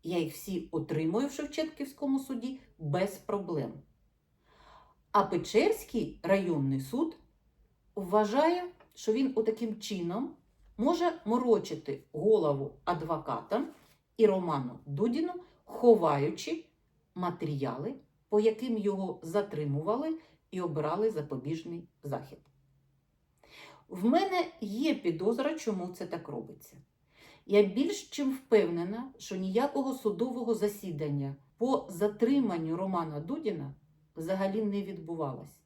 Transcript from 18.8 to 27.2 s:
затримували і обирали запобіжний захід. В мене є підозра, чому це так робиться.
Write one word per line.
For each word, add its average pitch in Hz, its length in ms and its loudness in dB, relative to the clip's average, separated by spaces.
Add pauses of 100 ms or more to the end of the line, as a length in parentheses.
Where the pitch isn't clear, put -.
затримували 180 960 -2 (320)
і 185 100 -6
обирали 165 500 0
запобіжний 156 800 -8 (140)
захід. - 360 -8 (1500)
В 185 160 -6
мене 359 420 4 (140)
є 233 340 0
підозра, 226 600 0
чому 190 340 -4
це 180 180 -10
так 175 220 -10
робиться. - 480 -12 (680)